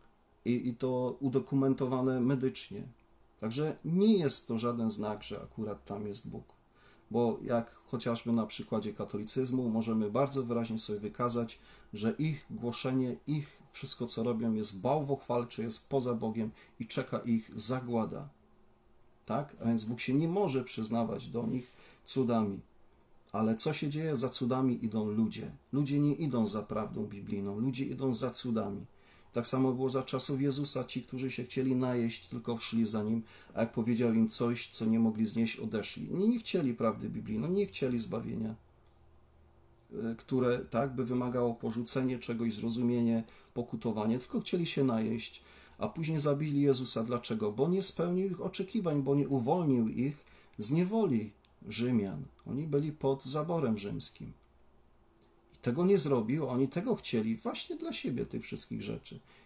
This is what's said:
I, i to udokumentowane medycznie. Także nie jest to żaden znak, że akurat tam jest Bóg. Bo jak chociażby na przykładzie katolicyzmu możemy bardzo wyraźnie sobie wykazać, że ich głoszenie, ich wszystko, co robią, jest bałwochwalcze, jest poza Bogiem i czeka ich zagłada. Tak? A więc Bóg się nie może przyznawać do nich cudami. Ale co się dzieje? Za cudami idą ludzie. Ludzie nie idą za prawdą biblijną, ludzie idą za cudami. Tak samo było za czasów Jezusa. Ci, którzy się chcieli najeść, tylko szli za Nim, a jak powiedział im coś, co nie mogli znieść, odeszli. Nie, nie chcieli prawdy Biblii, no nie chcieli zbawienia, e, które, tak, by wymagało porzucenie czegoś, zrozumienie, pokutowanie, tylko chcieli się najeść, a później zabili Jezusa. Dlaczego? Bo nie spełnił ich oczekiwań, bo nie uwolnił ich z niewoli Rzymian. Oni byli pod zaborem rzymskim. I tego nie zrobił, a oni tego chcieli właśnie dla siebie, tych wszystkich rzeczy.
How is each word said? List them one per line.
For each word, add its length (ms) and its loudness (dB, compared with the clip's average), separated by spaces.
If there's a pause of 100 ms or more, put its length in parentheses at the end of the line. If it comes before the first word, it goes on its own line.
(460)
I, 220 0
i 80 -2
to 440 -2
udokumentowane 1000 2
medycznie. 640 0 (560)
Także 460 -2
nie 320 6
jest 300 2
to 120 -2
żaden 320 0
znak, 320 -4
że 180 -8
akurat 440 -8
tam 220 -6
jest 220 -8
Bóg. 140 -10 (680)
Bo 320 2
jak 280 -2
chociażby 600 -4
na 140 4
przykładzie 480 -4
katolicyzmu 760 -2
możemy 420 0
bardzo 320 0
wyraźnie 360 -2
sobie 200 -4
wykazać, 600 -2 (340)
że 180 -2
ich 380 -2
głoszenie, 640 0 (120)
ich 340 -4 (100)
wszystko, 340 -2
co 180 0
robią, 300 0
jest 260 -2
bałwochwalcze, 840 -2
jest 260 -4
poza 240 0
Bogiem 380 -2 (280)
i 80 -8
czeka 320 -4
ich 340 0
zagłada. 760 2 (960)
Tak? 360 -4
A 40 -2
więc 180 4
Bóg 160 -4
się 140 0
nie 140 4
może 360 2
przyznawać 640 -2
do 180 -4
nich 260 -4 (340)
cudami. 540 2 (720)
Ale 240 2
co 180 4
się 160 -2
dzieje? 260 -2
Za 140 2
cudami 560 2
idą 200 0
ludzie. 460 0 (220)
Ludzie 260 2
nie 140 4
idą 340 0
za 160 0
prawdą 420 -4
biblijną, 540 -4
ludzie 260 -2
idą 280 -2
za 180 -2
cudami. 540 0 (500)
Tak 120 4
samo 260 4
było 160 0
za 140 0
czasów 380 0
Jezusa. 420 0
Ci, 180 -6
którzy 300 -6
się 120 -6
chcieli 320 0
najeść, 520 0
tylko 300 -4
szli 280 0
za 180 0
Nim, 200 0 (300)
a 60 -2
jak 120 2
powiedział 420 2
im 160 6
coś, 380 2
co 180 0
nie 140 4
mogli 260 4
znieść, 320 2
odeszli. 540 -4
Nie, 160 2
nie 120 4
chcieli 340 0
prawdy 360 -2
Biblii, 300 -6
no 80 -2
nie 180 2
chcieli 340 -2
zbawienia, 560 -4 (1400)
e, 220 -6
które, 440 0
tak, 360 -2
by 100 -2
wymagało 480 0
porzucenie 640 0
czegoś, 340 -2
zrozumienie, 720 2 (300)
pokutowanie, 640 -2
tylko 200 -4
chcieli 260 0
się 180 2
najeść, 600 0 (340)
a 100 -2
później 320 -2
zabili 420 2
Jezusa. 420 6
Dlaczego? 480 -2
Bo 160 2
nie 160 4
spełnił 480 4
ich 100 -8
oczekiwań, 640 -2
bo 120 2
nie 120 2
uwolnił 600 2
ich 380 -2 (320)
z 140 2
niewoli 600 2 (360)
Rzymian. 560 0 (220)
Oni 220 -4
byli 240 0
pod 320 0
zaborem 540 2
rzymskim. 560 -6 (1200)
I 20 -20
tego 280 0
nie 140 8
zrobił, 500 2
a 40 -2
oni 140 2
tego 280 -2
chcieli 420 -2
właśnie 380 -6
dla 180 -8
siebie, 320 -4
tych 180 -8
wszystkich 380 -6
rzeczy. 380 -8 (260)